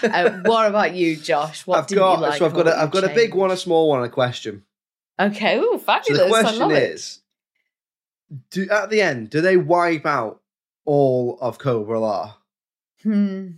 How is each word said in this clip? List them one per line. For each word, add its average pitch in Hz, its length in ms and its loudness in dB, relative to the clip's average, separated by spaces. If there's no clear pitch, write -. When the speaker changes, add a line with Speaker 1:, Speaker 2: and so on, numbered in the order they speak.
Speaker 1:
Uh, 185 420 0
what 220 240 2
about 196 260 0
you, 165 220 0
Josh? 156 500 -4
What 175 140 2
Speaker 2:
I've 151 60 -4
Speaker 1:
didn't 202 140 0
Speaker 2:
got, 185 180 4
Speaker 1:
you 160 40 -4
like? 147 160 0
Speaker 2:
so 180 80 2
I've 151 60 0
got 175 140 2
Speaker 1:
What 160 80 4
Speaker 2:
a, - 40 -4
I've 151 160 0
Speaker 1:
would 185 80 2
Speaker 2:
got - 20 2
Speaker 1:
you 185 60 0
Speaker 2:
a - 40 -4
big 156 200 2
one, 190 160 2
a 185 40 -2
Speaker 1:
change? 185 100 -6
Speaker 2:
small 165 240 2
one, 139 120 2
and 120 60 -4
a 117 40 -8
question. 120 520 -4
Speaker 1:
Okay, 208 400 0
ooh, 440 140 0
Speaker 2:
So 359 60 -2
Speaker 1:
fabulous. - 420 0
Speaker 2:
the 180 60 4
Speaker 1:
I - 20 2
Speaker 2:
question 220 320 2
Speaker 1:
love 156 120 0
it. 139 100 2
Speaker 2:
is, - 280 -16
do, 185 200 -6
at 202 200 0
the 214 120 0
end, 123 280 -2
do 147 100 -2
they 190 160 4
wipe 170 500 2
out 127 340 -4
all 131 560 0
of 117 180 -6
Cobra 113 420 -2
La? 104 340 -4
Speaker 1:
Hmm. 196 560 -2